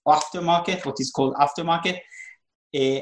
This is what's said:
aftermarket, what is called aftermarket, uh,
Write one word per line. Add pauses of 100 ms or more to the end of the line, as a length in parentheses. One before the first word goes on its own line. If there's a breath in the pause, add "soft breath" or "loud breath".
aftermarket,
what
is
called
aftermarket, (760 loud breath)
uh,